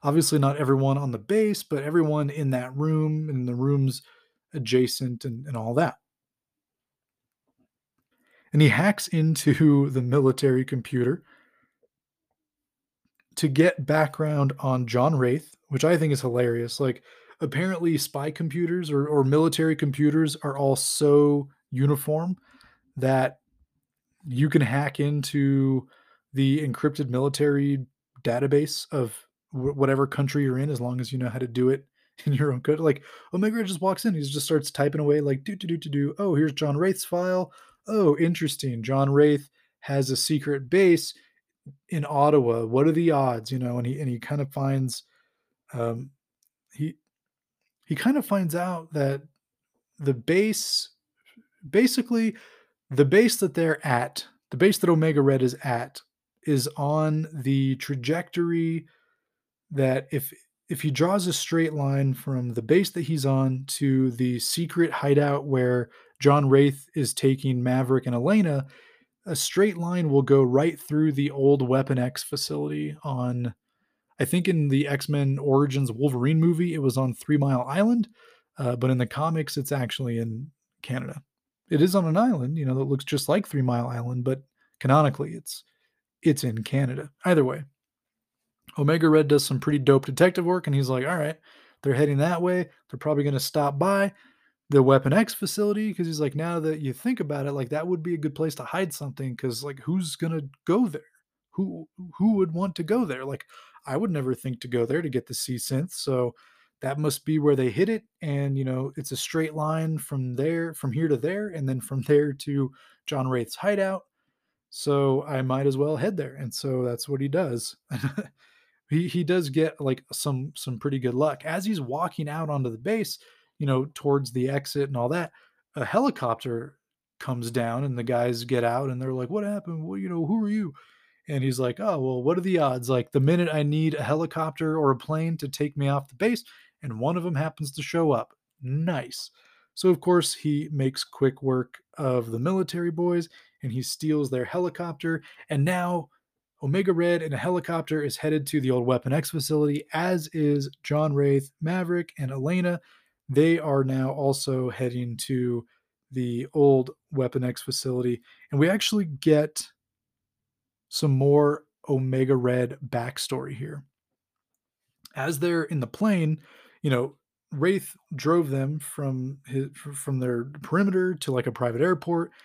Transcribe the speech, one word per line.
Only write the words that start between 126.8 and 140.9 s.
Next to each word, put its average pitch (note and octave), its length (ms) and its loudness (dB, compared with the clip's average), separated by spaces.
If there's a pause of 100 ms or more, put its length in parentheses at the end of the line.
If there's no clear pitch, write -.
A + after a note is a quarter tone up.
comes A#2+ 320 -6
down, A#2+ 340 -2
and C3 120 -4
the A#2+ 60 -4
guys A#2+ 420 -2
get A#2+ 200 0
out, B2+ 260 -2
and B2+ 100 -6
they're C3 140 -4
like, B2+ 160 -6
"What G#3 140 -4
happened? F3+ 380 -8
What, F#3+ 180 -8
you F#3+ 100 -6
know, E3 160 -2
who A3 180 0
are G3+ 60 -2
you?" G#3 240 -4 (520)
And C#3 160 -2
he's C3 160 0
like, B2+ 220 -2
"Oh, G3+ 200 0
well, B2+ 220 -2
what D#3 140 2
are F3+ 60 -2
the F#3 160 2
odds? B2+ 320 0
Like, B2 220 0
the C#3 80 2
minute E3+ 300 4
I D3+ 120 0
need D#3 320 0
a D3 80 -4
helicopter D#3 760 -2
or D3 140 2
a C3 60 2
plane D#3+ 420 -4
to C#3+ 100 -8
take D3 260 -4
me C#3+ 140 -2
off C#3 220 -2
the - 60 -20
base, A3+ 280 -2 (380)
and A#2 180 -10
one D#3 160 0
of E3+ 80 -4
'em F3 120 -4
happens D3+ 360 -4
to D3+ 100 -10
show E3 300 0
up. A2+ 220 -2 (260)
Nice." C#3+ 680 -6 (420)
So, - 160 0
of F3+ 120 4
course, F3 340 2
he D3+ 360 -2
makes C3+ 320 -2